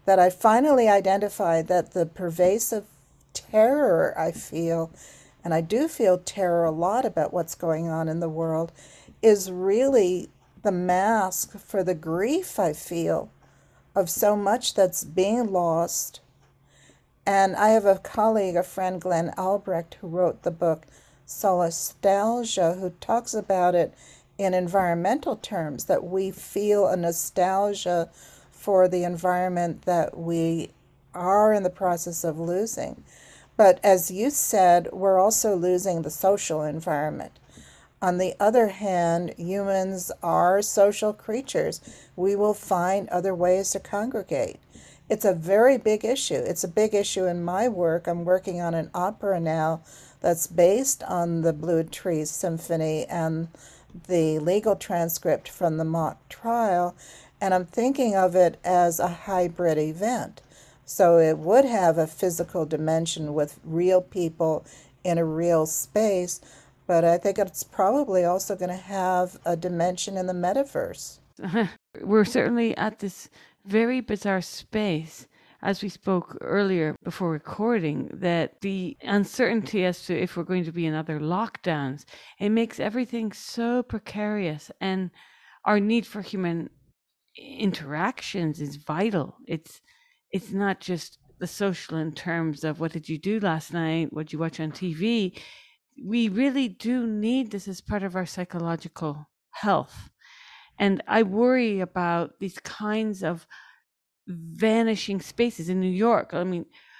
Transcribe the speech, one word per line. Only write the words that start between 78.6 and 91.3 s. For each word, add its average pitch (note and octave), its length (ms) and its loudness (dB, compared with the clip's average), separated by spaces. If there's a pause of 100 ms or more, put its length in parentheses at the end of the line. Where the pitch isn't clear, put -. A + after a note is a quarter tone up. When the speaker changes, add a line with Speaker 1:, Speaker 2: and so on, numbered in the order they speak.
Speaker 2:
the F#3+ 420 -6
uncertainty G#3 800 0
as F3+ 200 -4
to F3+ 120 -2
if - 200 -4
we're E3+ 80 -6
going F#3 180 -2
to E3 80 -6
be E3+ 160 -4
in D#3 80 -2
other D#3 240 -6
lockdowns, D3+ 840 -4 (340)
it G#3 120 0
makes A3+ 280 0
everything A3+ 540 -4
so A#3+ 500 -4
precarious, G#3 880 -6 (100)
and F#3+ 300 -2 (540)
our G#3 160 4
need A3 260 0
for G#3 160 -12
human E3+ 480 -4 (680)
interactions E3+ 1200 -4
is C#3+ 160 -8
vital. E3+ 600 -2 (120)
It's, - 320 -10 (500)
it's - 220 -6
not G3 280 -2
just - 380 -8 (220)